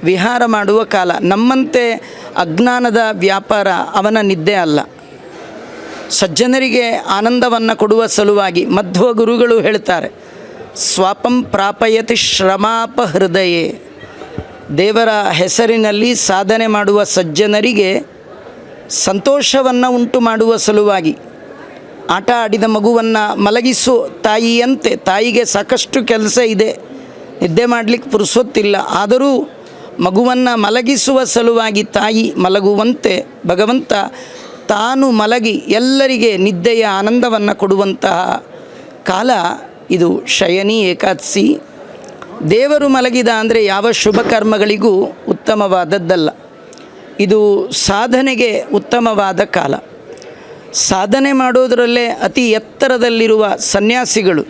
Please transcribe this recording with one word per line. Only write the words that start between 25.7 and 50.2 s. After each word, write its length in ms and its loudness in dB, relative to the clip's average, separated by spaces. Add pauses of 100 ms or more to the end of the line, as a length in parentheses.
ಕೆಲಸ 320 0
ಇದೆ, 340 2 (680)
ನಿದ್ದೆ 220 2
ಮಾಡ್ಲಿಕ್ಕೆ 460 0
ಪುರುಸೊತ್ತಿಲ್ಲ, 640 0 (120)
ಆದರೂ 640 0 (500)
ಮಗುವನ್ನ 540 2
ಮಲಗಿಸುವ 680 2
ಸಲುವಾಗಿ 600 2
ತಾಯಿ 520 0
ಮಲಗುವಂತೆ 880 0 (220)
ಭಗವಂತ 460 0 (760)
ತಾನು 420 2
ಮಲಗಿ 420 2
ಎಲ್ಲರಿಗೆ 840 2
ನಿದ್ದೆಯ 480 2
ಆನಂದವನ್ನ 680 0
ಕೊಡುವಂತಹ 920 0 (600)
ಕಾಲ 260 0 (600)
ಇದು 360 0
ಶಯನಿ 560 0
ಏಕಾದಶಿ. 760 0 (920)
ದೇವರು 380 2
ಮಲಗಿದ 400 2
ಅಂದ್ರೆ 360 2
ಯಾವ 260 0
ಶುಭ 260 0
ಕರ್ಮಗಳಿಗೂ 880 2 (240)
ಉತ್ತಮವಾದದ್ದಲ್ಲ. 1000 0 (920)
ಇದು 500 2
ಸಾಧನೆಗೆ 920 0 (100)
ಉತ್ತಮವಾದ 640 0
ಕಾಲ. 340 -2 (960)